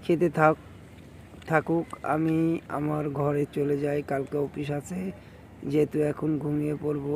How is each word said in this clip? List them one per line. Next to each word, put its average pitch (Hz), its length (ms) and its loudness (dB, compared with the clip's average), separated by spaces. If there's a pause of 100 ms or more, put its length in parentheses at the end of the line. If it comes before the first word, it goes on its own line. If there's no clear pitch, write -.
খেতে 175 260 4
থাক-, 156 360 4 (800)
থাকুক, 165 400 2 (160)
আমি 160 340 2 (320)
আমার 151 400 0
ঘরে 143 340 2 (120)
চলে 147 220 2
যাই, 143 220 0 (120)
কালকে 139 260 -2
অফিস 143 340 -2
আছে, 147 280 -4 (640)
যেহেতু 147 360 2
এখন 151 380 0
ঘুমিয়ে 147 440 0
পড়ব। 147 240 -2 (100)